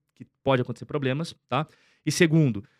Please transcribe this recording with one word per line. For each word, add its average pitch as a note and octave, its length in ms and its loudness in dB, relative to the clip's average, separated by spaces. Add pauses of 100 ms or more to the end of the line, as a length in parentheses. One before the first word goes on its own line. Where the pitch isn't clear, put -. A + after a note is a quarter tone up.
(140)
que - 120 -20 (180)
pode C3+ 180 2
acontecer A#2 240 -6
problemas, C#3+ 500 -4 (140)
tá? C#3+ 180 -2 (380)
E D3+ 60 -2
segundo, D3 520 2 (160)